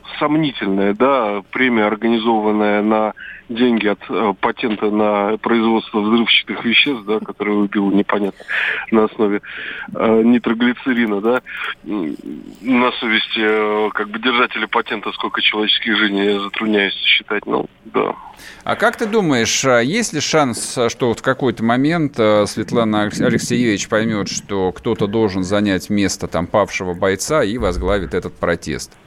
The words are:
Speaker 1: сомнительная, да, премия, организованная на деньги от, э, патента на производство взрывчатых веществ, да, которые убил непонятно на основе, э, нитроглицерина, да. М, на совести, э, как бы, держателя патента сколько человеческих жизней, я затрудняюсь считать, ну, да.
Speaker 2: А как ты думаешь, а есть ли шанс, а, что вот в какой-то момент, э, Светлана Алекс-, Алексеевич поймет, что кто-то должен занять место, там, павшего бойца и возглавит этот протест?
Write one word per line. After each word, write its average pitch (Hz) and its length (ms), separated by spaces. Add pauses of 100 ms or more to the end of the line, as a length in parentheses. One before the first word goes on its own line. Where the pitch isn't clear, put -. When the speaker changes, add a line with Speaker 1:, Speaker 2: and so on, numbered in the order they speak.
(180)
Speaker 1:
сомнительная, 107 720
да, 110 500 (100)
премия, 120 320
организованная 107 960
на 107 320 (340)
деньги 117 400
от, 101 100 (100)
э, 101 320
патента 110 500
на 104 480
производство 113 640
взрывчатых 110 640
веществ, 117 400
да, 107 160
которые 104 380
убил 101 320
непонятно 101 540 (460)
на 110 140
основе, 104 360 (540)
э, 113 300
нитроглицерина, 117 960
да. 120 220 (420)
М, 90 320 (440)
на 123 320
совести, 113 480
э, 107 520
как 104 180
бы, 110 100
держателя 120 480
патента 110 440
сколько - 300
человеческих 107 540
жизней, 98 300
я 101 140
затрудняюсь 101 540
считать, - 520
ну, 117 200 (200)
да. - 280 (500)
Speaker 2:
А 208 120
как 233 200
ты 233 100
думаешь, 151 580
а 123 160
есть 190 320
ли 151 80
шанс, 139 580
а, 117 100
что 123 200
вот 110 120
в - 20
какой-то 127 420
момент, 139 540
э, 107 280
Светлана 110 560
Алекс-, 104 220
Алексеевич 120 640
поймет, 110 400
что 95 440
кто-то 110 340
должен 101 380
занять 98 460
место, 98 380
там, 85 180
павшего 95 480
бойца 98 480
и 110 160
возглавит 95 560
этот 90 200
протест? 85 580 (140)